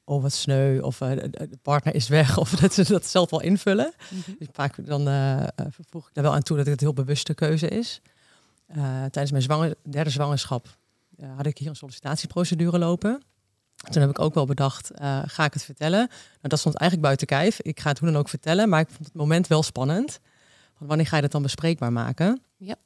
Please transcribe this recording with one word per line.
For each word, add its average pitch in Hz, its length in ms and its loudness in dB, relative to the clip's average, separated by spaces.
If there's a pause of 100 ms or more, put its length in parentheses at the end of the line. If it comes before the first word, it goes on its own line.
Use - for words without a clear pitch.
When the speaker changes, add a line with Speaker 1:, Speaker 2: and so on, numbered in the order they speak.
Speaker 1:
"Oh, 143 180 0
wat 135 100 0
sneu," 135 480 2
of, - 200 -4
eh, 131 100 -2
de, 139 200 -4
de - 320 -12
partner 143 320 0
is 117 140 0
weg, 143 300 4
<laughs> - 0 -
of - 120 0
dat 180 240 4
ze 190 100 6
dat 190 220 2
zelf 180 240 2
wel 160 100 0
invullen. 202 520 2 (180)
Speaker 2:
Mhm. 185 280 -10
Speaker 1:
Dus 156 140 -12
vaak - 340 -4
dan, 143 220 0
eh, 135 340 2
eh, - 60 -2 (420)
voeg 165 180 -14
ik - 60 -20
daar 143 100 0
wel 147 100 4
aan 143 80 2
toe 160 140 -2
dat 143 100 0
het 143 140 0
heel 147 120 2
bewuste 139 420 -2
keuze 160 340 0
is. - 320 -4 (640)
Eh, 160 100 -12 (240)
tijdens 135 300 -2
mijn 139 120 2
zwanger-, 151 320 0 (160)
derde 151 200 -2
zwangerschap, 139 640 -4 (400)
eh, 135 200 -16
had 139 100 -4
ik 151 120 -4
hier 147 100 -8
een 151 80 -12
sollicitatieprocedure 165 1040 -2
lopen. 175 440 0 (680)
Toen 165 120 4
heb 139 80 6
ik 139 80 -4
ook 156 160 2
wel 143 120 2
bedacht, 135 440 -2
eh, 139 360 -4
"Ga 151 180 -2
ik 147 100 2
het 143 100 -6
vertellen?" 156 340 -2 (100)
Nou, - 400 -12
dat 156 100 2
stond - 180 0
eigenlijk 170 320 2
buiten 135 180 0
kijf. 160 340 2
Ik - 200 -6
ga - 80 -2
het 139 100 0
hoe 170 120 2
dan 151 80 2
ook 147 100 0
vertellen, 180 400 2
maar 165 120 6
ik 160 80 2
vond - 180 -16
het - 80 -20
moment 160 320 2
wel 156 160 4
spannend. 156 580 -2 (580)
Want 147 120 -14
wanneer 156 160 4
ga 160 100 0
je 151 60 2
dat 143 100 0
dan 147 100 0
bespreekbaar 139 500 -2
maken? 123 480 0 (180)
Speaker 2:
Ja. 196 160 -12 (120)